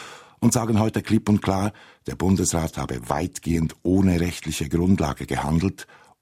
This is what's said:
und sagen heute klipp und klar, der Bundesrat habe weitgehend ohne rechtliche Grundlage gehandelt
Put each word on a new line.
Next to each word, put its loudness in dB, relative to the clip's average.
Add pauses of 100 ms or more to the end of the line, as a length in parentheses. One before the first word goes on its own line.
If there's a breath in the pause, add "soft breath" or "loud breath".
(380 loud breath)
und 4
sagen 2
heute 0
klipp 0
und 4
klar, 0 (340 soft breath)
der -6
Bundesrat 0
habe -8
weitgehend -2
ohne 4
rechtliche -4
Grundlage 0
gehandelt -2 (340 soft breath)